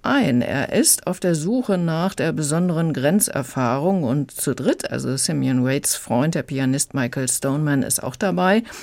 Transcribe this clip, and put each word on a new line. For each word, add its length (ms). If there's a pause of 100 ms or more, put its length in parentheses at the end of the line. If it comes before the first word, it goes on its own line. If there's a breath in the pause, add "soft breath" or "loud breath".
ein. 400
Er 300
ist 340
auf 140
der 160
Suche 420
nach 380
der 160
besonderen 600
Grenzerfahrung 1120
und 300
zu 240
dritt, 340
also 260
Simeon 480
Wades 300
Freund, 400
der 80
Pianist 500
Michael 360
Stoneman, 560
ist 180
auch 140
dabei, 480 (180 loud breath)